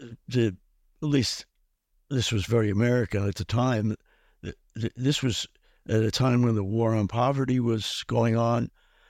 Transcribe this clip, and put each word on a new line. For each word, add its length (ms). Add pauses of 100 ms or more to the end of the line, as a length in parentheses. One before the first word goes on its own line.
uh, 40 (220)
the, 280 (460)
at 60
least 380 (640)
this 200
was 160
very 240
American 560
at 80
the 100
time. 520 (460)
Th-, 120 (240)
th-, 180
this 260
was 240 (420)
at 140
a 80
time 320
when 120
the 80
war 320
on 140
poverty 500
was 480
going 300
on. 340 (400)